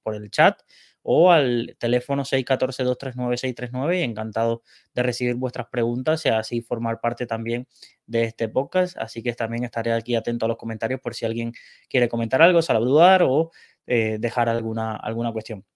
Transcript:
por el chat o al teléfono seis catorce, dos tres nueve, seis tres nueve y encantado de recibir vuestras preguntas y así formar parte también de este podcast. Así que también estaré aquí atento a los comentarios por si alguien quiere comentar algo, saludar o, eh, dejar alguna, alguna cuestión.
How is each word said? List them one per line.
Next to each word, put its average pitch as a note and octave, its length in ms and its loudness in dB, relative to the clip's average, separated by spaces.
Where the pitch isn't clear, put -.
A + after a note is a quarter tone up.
por G#2+ 120 -4
el G#2 140 -10
chat F3 320 2
o D#3 300 6
al B2+ 480 2
teléfono B2 440 0
seis C3 220 -2
catorce, C3 380 0
dos B2+ 140 0
tres B2 200 -10
nueve, B2 180 -2
seis B2+ 200 -4
tres A#2+ 180 -10
nueve D3+ 260 -2
y E3+ 40 -2
encantado A2+ 580 -2
de B2+ 100 0
recibir B2 320 -2
vuestras B2+ 320 -6
preguntas B2+ 580 -2
y C#3 40 2
así A#2 320 0
formar A#2 400 -4
parte A#2 240 -2
también A#2 420 -4
de A#2 180 0
este A2+ 240 -2
podcast. F3 500 -2
Así A#2 240 -8
que A#2 120 -4
también A#2 300 -4
estaré A#2 280 -4
aquí A#2 240 -2
atento A#2 300 -2
a - 20 2
los A2+ 100 -2
comentarios A2+ 440 -6
por A#2 140 -8
si A#2 100 -6
alguien A#2 260 -4
quiere B2 180 4
comentar A#2 340 0
algo, F3 200 6
saludar D#3 600 4
o, D3+ 280 2
eh, A2 320 0
dejar A#2 280 0
alguna, A2+ 480 -2
alguna A2+ 360 -4
cuestión. G#2+ 340 -10